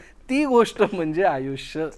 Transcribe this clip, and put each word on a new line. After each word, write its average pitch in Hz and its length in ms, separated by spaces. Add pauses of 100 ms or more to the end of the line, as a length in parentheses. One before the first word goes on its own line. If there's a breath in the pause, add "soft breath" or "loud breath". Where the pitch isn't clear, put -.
(300 loud breath)
ती 277 140
गोष्ट 240 380 (100)
म्हणजे 170 320
आयुष्य. 139 720